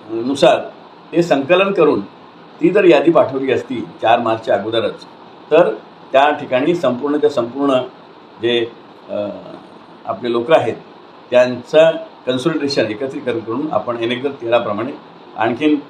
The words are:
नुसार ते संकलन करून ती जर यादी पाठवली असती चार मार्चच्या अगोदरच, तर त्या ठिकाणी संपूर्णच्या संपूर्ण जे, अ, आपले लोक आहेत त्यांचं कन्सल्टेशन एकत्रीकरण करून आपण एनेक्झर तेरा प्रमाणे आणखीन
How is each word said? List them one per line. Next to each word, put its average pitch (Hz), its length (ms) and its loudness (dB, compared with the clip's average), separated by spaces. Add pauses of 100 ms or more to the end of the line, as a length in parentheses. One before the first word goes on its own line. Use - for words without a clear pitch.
नुसार 127 480 2 (540)
ते 165 120 2
संकलन 175 500 2
करून 143 280 2 (600)
ती 160 80 4
जर 196 140 2
यादी 156 280 6
पाठवली 135 400 2
असती 113 340 -4 (160)
चार 120 180 4
मार्चच्या 113 360 -2
अगोदरच, 104 500 -4 (460)
तर - 220 4 (380)
त्या 139 180 4
ठिकाणी 143 460 -2
संपूर्णच्या 147 540 0
संपूर्ण 135 440 -2 (680)
जे, 120 260 0 (420)
अ, 101 180 -6 (760)
आपले 113 260 -4
लोक 120 200 0
आहेत 123 240 2 (560)
त्यांचं 123 600 4 (360)
कन्सल्टेशन 143 580 -2
एकत्रीकरण 120 540 -6
करून 120 320 -6
आपण 113 260 -4
एनेक्झर 127 320 -4
तेरा 120 280 -2
प्रमाणे 110 340 -4 (460)
आणखीन 123 380 0 (140)